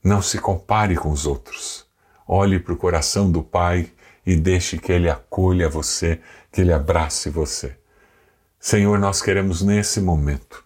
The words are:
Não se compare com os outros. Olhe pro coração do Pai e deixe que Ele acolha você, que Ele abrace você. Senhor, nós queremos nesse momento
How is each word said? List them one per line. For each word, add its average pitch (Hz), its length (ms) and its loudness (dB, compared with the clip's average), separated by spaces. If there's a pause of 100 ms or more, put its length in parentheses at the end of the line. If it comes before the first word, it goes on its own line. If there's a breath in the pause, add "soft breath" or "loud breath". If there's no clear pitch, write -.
Não 101 200 2
se - 160 -4
compare 101 560 0
com 78 160 -2
os 73 160 -2
outros. - 580 -8 (440 soft breath)
Olhe 95 320 2
pro 87 160 -6
coração 90 520 0
do 82 140 2
Pai 87 480 0 (340 soft breath)
e 92 120 2
deixe 90 420 0
que - 140 -4
Ele 85 180 4
acolha 90 580 0
você, 80 520 -4 (320 loud breath)
que - 80 0
Ele 90 120 4
abrace 80 560 0
você. 76 440 -6 (920 soft breath)
Senhor, 104 320 2
nós 98 240 0
queremos 95 400 0
nesse 101 400 0
momento 73 640 -2